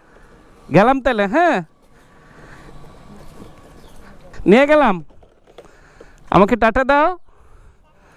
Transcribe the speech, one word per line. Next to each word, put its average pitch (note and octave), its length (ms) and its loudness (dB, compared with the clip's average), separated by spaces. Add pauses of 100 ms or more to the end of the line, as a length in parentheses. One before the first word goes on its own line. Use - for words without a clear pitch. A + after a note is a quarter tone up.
(760)
গেলাম B3 260 2
তাহলে, A#3 260 -2
হ্যাঁ, C4+ 360 -2 (2750)
নিয়ে B3 200 4
গেলাম। C4+ 380 0 (1300)
আমাকে G3+ 260 2
টাটা A3+ 280 0
দাও। D4 340 -2 (1000)